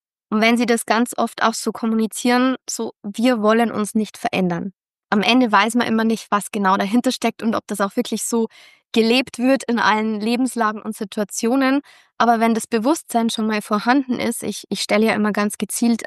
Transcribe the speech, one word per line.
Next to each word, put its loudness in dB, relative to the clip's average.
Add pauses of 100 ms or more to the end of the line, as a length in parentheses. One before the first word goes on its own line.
(320)
Und 0
wenn 4
sie 0
das 0
ganz 0
oft -4
auch 0
so -4
kommunizieren, 0 (120)
so, -6 (100)
„Wir 0
wollen 4
uns -6
nicht -2
verändern.“ -2 (380)
Am 2
Ende 4
weiß 4
man 2
immer 0
nicht, -2
was -2
genau 0
dahinter 0
steckt -4
und 0
ob -4
das -8
auch -2
wirklich -4
so 0 (440)
gelebt 2
wird 2
in -2
allen 0
Lebenslagen -2
und -8
Situationen. 0 (380)
Aber 4
wenn 4
das -2
Bewusstsein 0
schon -4
mal -2
vorhanden 0
ist, -4
ich, -8
ich -6
stelle 2
ja 2
immer 0
ganz -2
gezielt 0